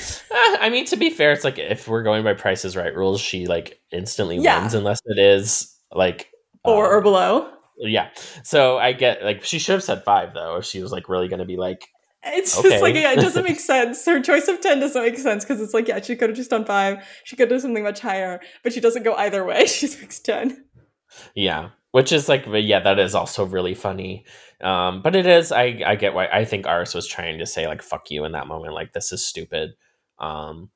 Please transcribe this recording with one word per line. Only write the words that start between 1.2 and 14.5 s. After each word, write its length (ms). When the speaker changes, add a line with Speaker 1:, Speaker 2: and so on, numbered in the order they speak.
Speaker 1:
it's 120
like, 140
if 280
we're 160
going 220
by 100
Price 300
is 120
Right 180
rules, 260
she, 260
like, 340
instantly 460
Speaker 2:
Yeah. 220
Speaker 1:
wins 140
unless 320
it 120
is, 540
like, 360
Speaker 2:
Four 280
or 60
Speaker 1:
um, 60
Speaker 2:
below. 440
Speaker 1:
Yeah. 300
So 360
I 160
get, 280
like, 220
she 160
should 140
have 100
said 200
five, 300
though, 220
if 80
she 180
was, 100
like, 160
really 200
gonna 160
be 120
like, 300
Speaker 2:
It's 340
Speaker 1:
"Okay." 120
Speaker 2:
just, 120
like, 140
yeah, 160
it 80
doesn't 240
Speaker 1:
<laughs> 40
Speaker 2:
make 120
sense. 460
Her 140
choice 280
of 120